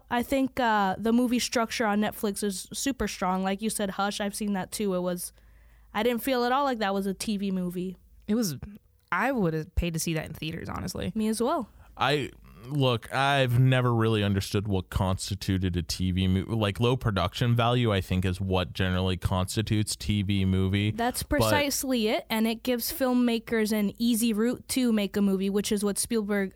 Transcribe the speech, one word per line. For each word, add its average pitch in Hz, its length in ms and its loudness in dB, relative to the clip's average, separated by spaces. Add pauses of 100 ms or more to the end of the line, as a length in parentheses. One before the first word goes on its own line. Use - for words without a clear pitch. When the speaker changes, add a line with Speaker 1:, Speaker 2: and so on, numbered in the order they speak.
(100)
Speaker 1:
I 240 140 0
think, 269 340 0
uh, 214 400 2
the 226 140 0
movie 247 260 2
structure 226 480 0
on 208 140 2
Netflix 208 420 -2
is 196 300 -4
super 240 340 -4
strong. 190 380 -2
Like 196 180 -2
you 220 80 -2
said, 202 200 -2
Hush, 202 300 -2
I've 202 140 -4
seen 208 200 -2
that 185 180 -4
too. 196 220 0
It 180 60 0
was, 180 320 -4 (600)
I 208 80 0
didn't 233 200 0
feel 247 220 2
at 240 80 2
all 285 120 2
like 254 160 -2
that 196 120 0
was 196 140 0
a 190 80 -2
T 208 220 -4
V 196 160 -2
movie. 180 440 -4 (300)
Speaker 2:
It 208 80 0
was, 202 220 0 (560)
I 208 180 2
would 190 240 0
have 156 220 -6
paid 175 180 0
to 160 60 -4
see 165 140 -2
that 156 120 -4
in - 60 -14
theaters, 160 360 -8
honestly. - 460 -6
Speaker 1:
Me 220 140 0
as 220 120 -2
well. 254 280 -2 (280)
Speaker 3:
I, 135 340 0 (380)
look, 131 460 0
I've 131 460 4
never 127 340 6
really 110 280 4
understood 101 460 0
what 95 220 0
constituted 95 840 0
a 87 60 2
T 92 280 -2
V 92 160 2
mo-, 92 280 2
like, 104 260 0
low 120 160 4
production 113 580 0
value, 120 360 2
I 95 120 2
think, 92 240 0
is 92 140 -2
what 92 340 -2
generally 92 420 0
constitutes 104 800 0
T 104 260 -2
V 98 220 0
movie. 95 460 2
Speaker 1:
That's 233 320 -2
Speaker 3:
But 294 180 0
Speaker 1:
precisely 262 680 2
it, 285 200 -2
and 220 180 0
it 226 160 -2
gives 247 300 -2
filmmakers 233 800 0
an 208 240 0
easy 233 380 2
route 233 360 -2
to 247 220 2
make 208 240 0
a 208 60 2
movie, 196 260 2
which 202 240 0
is 202 100 0
what 202 140 0
Spielberg, 202 600 -2